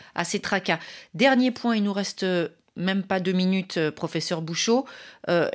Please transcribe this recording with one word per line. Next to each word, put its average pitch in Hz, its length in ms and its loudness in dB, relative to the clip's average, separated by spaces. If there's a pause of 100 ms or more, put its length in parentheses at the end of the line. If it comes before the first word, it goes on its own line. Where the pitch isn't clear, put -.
(140)
à 170 120 -2
ces - 140 -2
tracas. 185 380 0 (360)
Dernier 254 360 6
point, 240 240 -2
il 208 100 2
nous 202 100 0
reste, 196 280 -4
euh, 180 260 0 (280)
même 190 260 0
pas 190 160 -2
deux 185 140 0
minutes, 185 460 0
euh, 156 120 2
professeur 160 520 -4
Bouchot, 226 420 0 (460)
euh, 170 240 2